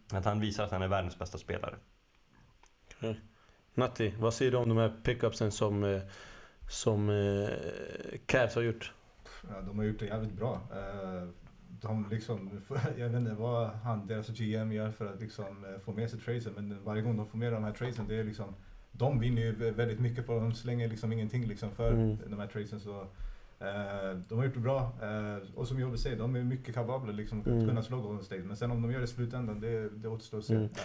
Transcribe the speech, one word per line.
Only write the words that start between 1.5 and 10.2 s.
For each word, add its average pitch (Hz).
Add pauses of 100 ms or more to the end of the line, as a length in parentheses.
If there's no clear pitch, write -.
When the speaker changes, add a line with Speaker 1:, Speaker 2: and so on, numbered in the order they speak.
Speaker 2:
Okej. 110 (540)
Natti, 117
vad 113
säger 131
du 123
om 117
de 113
här 113 (100)
pickupsen 117
som, 104
eh, 98 (680)
som, 208
eh, 104 (760)
Cavs 123
har 117
gjort? 113 (560)
Speaker 3:
Ja, 98
de 101
har 107
gjort 107
det 110
jävligt 107